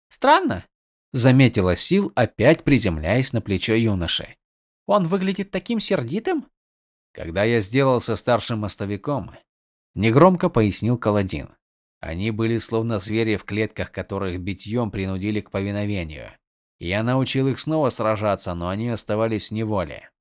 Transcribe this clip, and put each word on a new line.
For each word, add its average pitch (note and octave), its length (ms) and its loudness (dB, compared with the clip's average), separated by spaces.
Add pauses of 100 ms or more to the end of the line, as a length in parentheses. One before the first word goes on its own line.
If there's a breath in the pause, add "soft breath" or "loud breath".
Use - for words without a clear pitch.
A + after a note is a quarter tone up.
Странно, D4 560 2 (500)
заметила A#2+ 600 6
Сил, F#3+ 400 2
опять B2+ 480 4
приземляясь G2+ 720 2
на A2+ 80 0
плечо G2 320 -2
юноши. G#2 640 0 (500)
"Он G3 220 2
выглядит F#3+ 420 -2
таким A3+ 300 -4
сердитым?" G3 680 -2 (640)
"Когда E2 300 -4
я A#2 180 2
сделался A#2+ 540 0
старшим A#2 440 -2
мостовиком", G#2 720 -6 (640)
негромко D#3 540 4
пояснил A2+ 480 2
Каладин, G2+ 580 -2 (460)
"они F2+ 300 -6
были A2+ 260 0
словно A2+ 420 -2
звери A2 380 0
в - 80 -10
клетках, G#2 460 -6
которых F#2+ 500 -6
битьём G2+ 500 -4
принудили F#2+ 480 -4
к - 120 -12
повиновению. G2 800 -6 (480)
Я F2+ 220 -2
научил C3 460 0
их B2 120 -2
снова D#3 300 0
сражаться, G#2 640 -2
но F2 140 -6
они G#2+ 220 -4
оставались A2 600 -2
в - 40 -10
неволе. G#2+ 560 -4 (120)